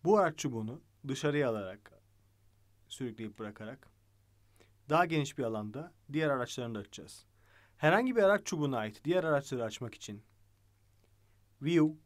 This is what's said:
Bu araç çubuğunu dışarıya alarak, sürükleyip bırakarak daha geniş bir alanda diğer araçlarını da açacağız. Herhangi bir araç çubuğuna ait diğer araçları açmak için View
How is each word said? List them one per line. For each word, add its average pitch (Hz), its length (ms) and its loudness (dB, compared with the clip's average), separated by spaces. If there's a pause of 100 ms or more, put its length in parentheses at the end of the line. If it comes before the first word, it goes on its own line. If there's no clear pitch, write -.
Bu 208 140 6
araç 165 200 2
çubuğunu 120 440 -6 (260)
dışarıya 143 420 0
alarak, 98 520 -8 (840)
sürükleyip 113 500 -10
bırakarak 107 500 -12 (1000)
daha 170 180 4
geniş 156 320 -2
bir 131 60 -2
alanda 110 500 -6 (180)
diğer 156 160 0
araçlarını 123 460 -4
da 104 40 -6
açacağız. - 480 -16 (500)
Herhangi 233 400 4
bir 214 60 6
araç 202 240 4
çubuğuna 143 320 0
ait 107 260 -6
diğer 175 200 2
araçları 143 400 0
açmak 110 300 -8
için 104 280 -14 (1400)
View 156 420 4